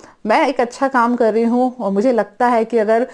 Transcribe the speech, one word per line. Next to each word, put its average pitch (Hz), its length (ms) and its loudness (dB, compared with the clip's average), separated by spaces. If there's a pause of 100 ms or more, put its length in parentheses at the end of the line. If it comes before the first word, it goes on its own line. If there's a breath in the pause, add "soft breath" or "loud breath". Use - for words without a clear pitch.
(260 loud breath)
मैं 254 220 2
एक 285 140 -2
अच्छा 247 280 -2
काम 247 260 2
कर 226 180 2
रही 226 120 0
हूँ 247 300 0
और 202 160 -4
मुझे 214 200 2
लगता 233 360 -2
है 226 180 0
कि 233 120 -4
अगर 220 360 0